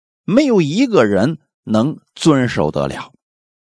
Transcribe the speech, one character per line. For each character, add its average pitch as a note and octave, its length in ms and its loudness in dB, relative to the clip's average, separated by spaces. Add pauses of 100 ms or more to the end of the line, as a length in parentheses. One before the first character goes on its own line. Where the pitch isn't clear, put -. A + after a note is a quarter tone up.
(240)
没 A#3 200 2
有 A#3 180 2
一 F3+ 240 0
个 F#3 180 2
人 G#2 340 0 (260)
能 A2 340 -2 (160)
遵 C3+ 340 0
守 D#2 220 -2
得 C#2+ 160 -4
了， - 260 -12 (640)